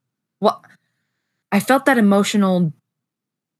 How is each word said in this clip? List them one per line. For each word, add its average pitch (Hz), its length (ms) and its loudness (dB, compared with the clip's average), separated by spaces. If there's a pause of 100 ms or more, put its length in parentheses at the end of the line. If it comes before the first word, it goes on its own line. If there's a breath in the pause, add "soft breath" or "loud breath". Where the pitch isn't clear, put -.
(400)
well, - 240 -2 (880)
I 196 80 0
felt 262 260 0
that 262 120 2
emotional 196 720 0 (880)